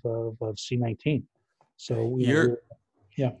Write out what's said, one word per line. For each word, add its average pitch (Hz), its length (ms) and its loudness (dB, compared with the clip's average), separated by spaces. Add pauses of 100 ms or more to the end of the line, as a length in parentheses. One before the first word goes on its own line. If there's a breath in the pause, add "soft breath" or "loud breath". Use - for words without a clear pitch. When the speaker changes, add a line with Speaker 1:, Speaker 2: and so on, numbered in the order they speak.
Speaker 1:
of, 113 380 -4
of 110 180 -6
C - 180 -4
nineteen. 120 500 -2 (500)
So, 117 420 -2
you 123 80 4
know, 127 60 4
Speaker 2:
Your 156 160 6
Speaker 1:
we're, 120 140 -2 (560)
yeah. 127 120 2 (100)